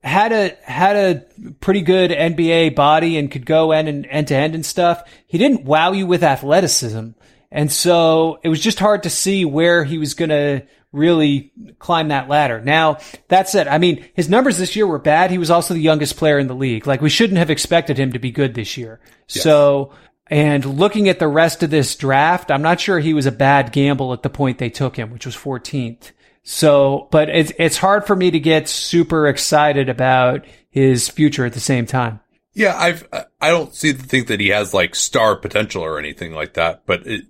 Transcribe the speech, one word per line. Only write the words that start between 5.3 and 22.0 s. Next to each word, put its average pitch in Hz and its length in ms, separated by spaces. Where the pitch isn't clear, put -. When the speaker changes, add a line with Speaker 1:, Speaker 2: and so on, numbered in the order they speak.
Speaker 1:
didn't 233 280
wow 156 260
you 190 160
with 175 160
athleticism. 135 840
And 147 180
so 160 720
it - 60
was 160 140
just - 180
hard 208 240
to 170 60
see 190 340
where 165 400
he 147 140
was 151 160
gonna 147 500
really 151 580
climb 160 280
that 135 220
ladder. 139 320
Now, 156 380
that 185 220
said, 175 180
I 143 120
mean, 175 340
his 156 160
numbers 233 280
this 180 200
year 208 100
were 156 120
bad. 160 300
He 185 100
was 165 120
also 170 220
the 165 80
youngest 151 340
player 151 240
in 139 80
the 127 80
league. 127 320
Like, 135 140
we 151 80
shouldn't 190 300
have 165 100
expected 165 480
him 131 160
to 123 60
be 123 120
good 131 220
this 110 240
year. 113 240
Speaker 2:
Yes. - 160
Speaker 1:
So, 143 480
and 147 360
looking 196 460
at 175 100
the 160 80
rest 160 360
of 160 60
this 143 280
draft, 143 520